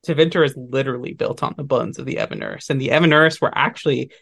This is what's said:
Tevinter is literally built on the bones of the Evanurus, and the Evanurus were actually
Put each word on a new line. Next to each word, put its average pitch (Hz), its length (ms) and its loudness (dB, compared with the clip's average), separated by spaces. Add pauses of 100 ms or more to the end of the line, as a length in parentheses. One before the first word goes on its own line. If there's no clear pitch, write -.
Tevinter 160 400 4
is 135 100 -4
literally 127 560 -4
built - 300 -4
on 139 160 -4
the 139 60 -8
bones - 340 -2
of - 80 -10
the 131 100 -6
Evanurus, - 540 -8
and 135 100 0
the 135 80 -4
Evanurus 156 540 4
were - 120 0
actually 135 560 -2 (120)